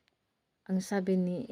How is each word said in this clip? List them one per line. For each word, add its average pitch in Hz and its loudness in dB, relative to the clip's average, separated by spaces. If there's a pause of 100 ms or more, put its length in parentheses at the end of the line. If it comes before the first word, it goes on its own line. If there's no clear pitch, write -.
(640)
Ang 190 0
sabi 190 0
ni 180 -2